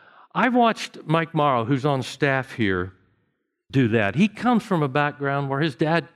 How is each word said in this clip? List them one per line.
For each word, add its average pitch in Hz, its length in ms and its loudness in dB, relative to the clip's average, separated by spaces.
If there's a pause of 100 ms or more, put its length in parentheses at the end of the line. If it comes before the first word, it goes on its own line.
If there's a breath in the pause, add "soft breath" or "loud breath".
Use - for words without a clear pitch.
(340 loud breath)
I've 226 200 2
watched 233 520 0
Mike 160 260 0
Morrow, 143 320 2
who's 131 220 0
on 135 160 0
staff 135 500 -4
here, 95 400 -2 (760)
do 131 180 2
that. 101 260 2
He 196 140 4
comes 226 340 0
from 170 200 0
a 143 60 0
background 143 600 -2
where 135 120 -2
his 156 140 -2
dad 156 420 0